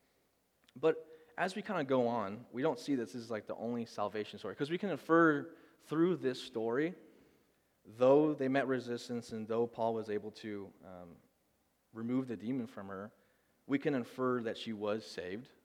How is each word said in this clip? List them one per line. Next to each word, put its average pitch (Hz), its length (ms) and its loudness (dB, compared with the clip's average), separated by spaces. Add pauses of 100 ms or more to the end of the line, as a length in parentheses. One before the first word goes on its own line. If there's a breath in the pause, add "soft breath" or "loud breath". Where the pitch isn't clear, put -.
(800)
But 156 260 2 (320 loud breath)
as 185 160 -2
we 208 80 -6
kinda 180 220 -2
go 131 240 4
on, 113 460 -2
we 123 80 -4
don't 151 180 0
see 143 160 -2
this 113 180 -4
as, 117 160 -10
like, 107 160 -6
the - 100 -6
only 117 280 -4
salvation 104 560 -6
story, 95 160 -8
'cause 143 140 -4
we 175 80 -2
can 202 120 -4
infer 156 600 6 (380 loud breath)
through 165 280 4
this 127 260 -2
story, 123 540 -2 (1000 soft breath)
though 143 360 8
they 139 140 0
met 131 200 4
resistance 120 680 -2
and 110 120 -6
though 113 220 2
Paul 113 260 0
was 107 160 -4
able 104 220 -2
to, 101 400 -10 (140)
um, 90 320 -16 (760)
remove 123 380 -2
the 107 80 -4
demon 117 300 -4
from 98 200 -12
her, 98 240 -10 (560 soft breath)
we 135 100 2
can 143 180 0
infer 123 480 0
that 110 140 -4
she - 140 -8
was 107 340 -2
saved 95 440 -8 (160)